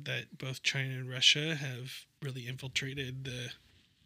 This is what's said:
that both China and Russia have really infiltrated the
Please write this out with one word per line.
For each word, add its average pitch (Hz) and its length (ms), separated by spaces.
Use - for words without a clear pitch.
that 131 340
both 131 240
China 131 320
and 127 160
Russia 147 460
have 131 500
really 131 240
infiltrated 131 800
the 123 260